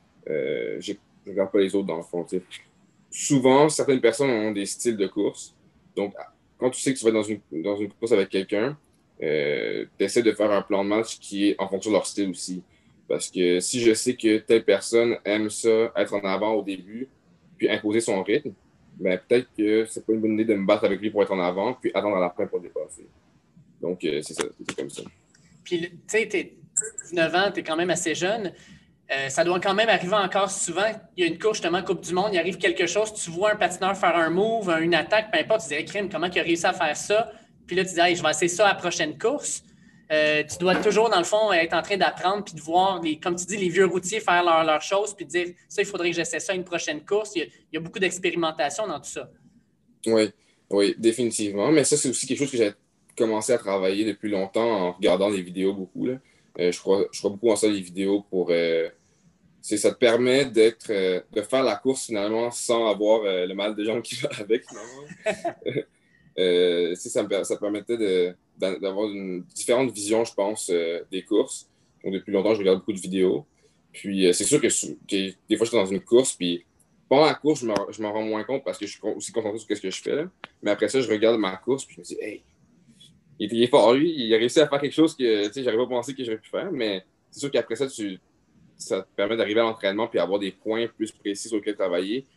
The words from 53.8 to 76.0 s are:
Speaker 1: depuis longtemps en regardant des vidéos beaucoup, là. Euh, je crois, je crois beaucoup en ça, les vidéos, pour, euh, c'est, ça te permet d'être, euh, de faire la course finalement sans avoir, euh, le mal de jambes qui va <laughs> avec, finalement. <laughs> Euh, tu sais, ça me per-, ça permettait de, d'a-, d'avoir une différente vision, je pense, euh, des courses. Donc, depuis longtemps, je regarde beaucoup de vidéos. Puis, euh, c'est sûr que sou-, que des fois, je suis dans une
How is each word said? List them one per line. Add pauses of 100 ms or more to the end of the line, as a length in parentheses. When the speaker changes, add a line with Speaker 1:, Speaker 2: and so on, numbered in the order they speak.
Speaker 1:
depuis
longtemps
en
regardant
des
vidéos
beaucoup,
là. (400)
Euh,
je
crois,
je
crois
beaucoup
en
ça,
les
vidéos,
pour,
euh, (720)
c'est,
ça
te
permet
d'être,
euh, (140)
de
faire
la
course
finalement
sans
avoir,
euh,
le
mal
de
jambes
qui
va
<laughs>
avec,
finalement.
<laughs> (420)
Euh,
tu
sais,
ça
me
per-,
ça
permettait
de, (220)
d'a-,
d'avoir
une (120)
différente
vision,
je
pense,
euh, (100)
des
courses. (340)
Donc,
depuis
longtemps,
je
regarde
beaucoup
de
vidéos. (480)
Puis,
euh,
c'est
sûr
que
sou-, (120)
que (180)
des
fois,
je
suis
dans
une